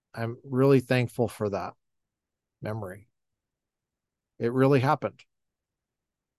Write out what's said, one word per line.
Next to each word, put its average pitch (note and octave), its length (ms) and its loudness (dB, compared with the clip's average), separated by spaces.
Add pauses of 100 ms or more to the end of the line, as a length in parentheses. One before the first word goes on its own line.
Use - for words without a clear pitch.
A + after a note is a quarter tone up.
(160)
I'm A#2 280 -8
really C3+ 360 4
thankful B2 480 0
for G#2+ 220 -6
that F#2+ 240 -6 (880)
memory. G#2 460 -10 (1300)
It A#2 140 -4
really C3+ 260 4
happened. C3+ 400 -2 (1200)